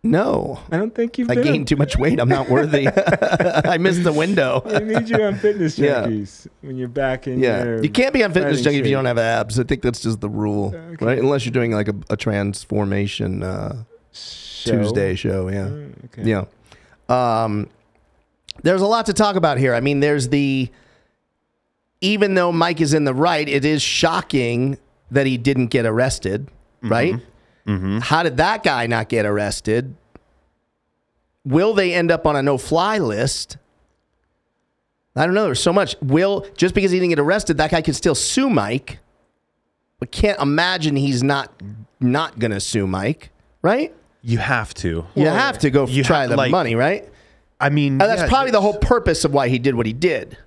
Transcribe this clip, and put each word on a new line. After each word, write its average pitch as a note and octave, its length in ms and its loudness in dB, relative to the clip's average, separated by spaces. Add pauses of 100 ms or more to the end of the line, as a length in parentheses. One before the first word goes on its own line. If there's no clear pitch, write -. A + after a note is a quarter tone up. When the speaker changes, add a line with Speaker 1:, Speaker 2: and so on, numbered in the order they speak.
Speaker 1:
No. D3+ 560 0 (120)
Speaker 2:
I E3 60 -2
don't A3 160 -2
think A#3 240 -4
you've A#3+ 140 -2
Speaker 1:
I B3 40 2
Speaker 2:
been A#3+ 80 2
Speaker 1:
gained C#4 180 2
Speaker 2:
on C3+ 40 -4
Speaker 1:
too D3+ 120 2
much C#3+ 200 0
weight. C3+ 220 2
I'm A#2+ 100 2
not C3+ 180 0
worthy. C#3+ 440 2
<laughs> - 40 -2
I E3 840 2
missed F3 240 2
the E3 100 2
window. D3 500 2
Speaker 2:
They G#3+ 200 -2
need A3 260 -2
you A3 140 2
on G3+ 140 0
Fitness G3 420 0
Speaker 1:
Yeah. C#3 240 2
Speaker 2:
Junkies G#2+ 420 -6 (160)
when C3+ 160 -12
you're B2+ 100 -6
back C3 400 -2
in B2+ 120 -4
Speaker 1:
Yeah. B2 240 2
Speaker 2:
your A2+ 200 -2
Speaker 1:
You - 60 0
can't B3+ 240 0
be B3 100 2
on F#3+ 100 -2
Fitness C#3+ 300 2
Speaker 2:
fighting D3 100 2
Speaker 1:
Junkies C#3+ 80 2
if B2+ 40 -2
you C3+ 60 2
Speaker 2:
shape. C#3 60 2
Speaker 1:
don't C3+ 80 0
have A#2+ 120 0
abs. A2+ 420 0
I B2+ 40 0
think B2 180 -4
that's A#2+ 200 -2
just A2 200 -4
the G#2 80 -4
rule, G#2 460 -2 (160)
Speaker 2:
Okay. E3+ 140 -6
Speaker 1:
right? B2+ 120 2
Unless C3 280 0
you're A#2+ 80 -6
doing, A#2+ 180 0
like, G#2 160 0
a, G#2 80 -2 (160)
a G#2+ 60 -2
transformation, G2+ 1200 -2
uh, G2+ 360 -8 (340)
Speaker 2:
Show? - 720 -6
Speaker 1:
Tuesday G2+ 320 0
show. F#2+ 340 -4
Yeah. G2 220 -4
Speaker 2:
Oh, D3 140 -12 (200)
okay. A#2+ 180 -14
Speaker 1:
Yeah. G2+ 220 0 (640)
Um, A2+ 580 0 (960)
there's F3+ 200 2
a G3 60 2
lot A3+ 200 0
to G3+ 60 -2
talk G#3 220 2
about E3 220 2
here. C3 160 2
I A#2 80 2
mean, C#3+ 180 0
there's C#3+ 300 2
the, C3+ 400 0 (1300)
even G3 340 2
though F3 160 4
Mike E3 280 0
is D3+ 140 2
in D3+ 120 2
the C3 80 0
right, D3+ 360 0
it C#3 160 0
is D3+ 160 2
shocking C3+ 960 0 (340)
that C3+ 160 2
he C3 100 0
didn't B2+ 300 2
get A#2 200 0
arrested, A#2 600 -2 (360)
Speaker 3:
Mm-hmm. A#2 60 -6
Speaker 1:
right? C3 260 0 (520)
Speaker 3:
Mm-hmm. G2 320 -2
Speaker 1:
How D3+ 220 0
did D3+ 160 -2
that G3+ 260 0
guy B2+ 220 0
not A2+ 240 -2
get A2 160 0
arrested? G#2 680 -2 (1500)
Will E3+ 300 2
they F#3 200 2
end E3+ 180 2
up E3 140 2
on D3+ 100 2
a C#3 80 2
no-fly E3 540 0
list? B2+ 600 -4 (1600)
I C#3+ 100 2
don't F3+ 100 0
know. G#3+ 100 2
There's - 160 -2
so E3+ 120 2
much. F#3+ 280 0
Will, F3 440 2 (120)
just F3 180 2
because F#3+ 160 2
he F#3 80 2
didn't F3+ 100 0
get D#3 100 2
arrested, E3 380 0
that D#3 140 0
guy E3 100 2
can D#3 120 -2
still D#3 220 0
sue - 340 0
Mike. B2 500 -2 (1000)
But B2 120 -10
can't G3+ 280 0
imagine D#3 560 0
he's C3+ 280 0
not, C#3 300 -2 (460)
not C3 380 0
gonna G#2+ 220 -2
sue G2 260 -2
Mike, F#2+ 460 -4 (300)
right? B3+ 320 0 (280)
Speaker 3:
You A#2 180 -2
have A#2 360 -4
to. E2 300 -4 (100)
Speaker 1:
You C#3+ 80 2
Speaker 2:
Well, D#3 100 2
Speaker 1:
have B3+ 260 -2
to D3+ 100 2
go C3+ 140 2
f-, B2 80 -2
Speaker 3:
you C3+ 120 0
Speaker 1:
try C#3+ 200 2
Speaker 3:
ha-, B2+ 60 -2
Speaker 1:
the A#2+ 60 2
Speaker 3:
like, B2+ 160 2
Speaker 1:
money, C#3 240 0
right? D#3 320 0 (520)
Speaker 3:
I C#3+ 100 2
mean, C#3+ 240 2
Speaker 1:
And C3+ 80 2
that's G3+ 220 2
Speaker 3:
yeah, D3+ 40 0
Speaker 1:
probably C4 240 2
the A3 60 4
Speaker 3:
it's G3 60 4
Speaker 1:
whole G#3 140 2
purpose A3+ 460 2
of C#3+ 100 0
why C#3 140 2
he B2+ 120 0
did B2+ 160 0
what A2+ 100 0
he A2 80 -4
did. C#3+ 540 -2